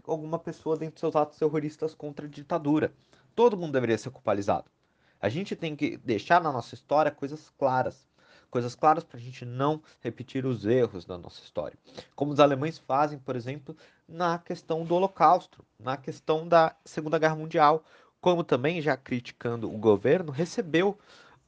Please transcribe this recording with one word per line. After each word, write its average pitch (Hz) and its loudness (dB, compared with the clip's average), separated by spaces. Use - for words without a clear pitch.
alguma 160 -6
pessoa 160 -4
dentro 156 -8
de - -20
seus 156 -2
atos 151 0
terroristas 151 -2
contra 147 -12
a - -12
ditadura. 147 -2
Todo 233 4
mundo 165 -6
deveria 117 2
ser - -8
culpabilizado. 101 -2
A 101 0
gente 190 -4
tem 151 -8
que 147 -4
deixar 131 2
na 160 -4
nossa - -6
história 147 0
coisas 143 -12
claras. 131 -2
Coisas 120 -4
claras 160 2
pra 120 -20
gente 127 -16
não 139 -2
repetir 127 -8
os 110 -2
erros 113 0
da 90 -12
nossa - -18
história. - -10
Como 147 -4
os 143 0
alemães 143 4
fazem, 147 -2
por 127 -10
exemplo, 135 -12
na 170 -4
questão 165 -8
do 170 0
Holocausto, 180 2
na 127 -6
questão 160 -4
da 165 6
Segunda 156 -4
Guerra 156 2
Mundial. 156 2
Como 175 2
também, 151 0
já 139 0
criticando 120 -6
o 107 -8
governo, 113 4
recebeu, 180 -2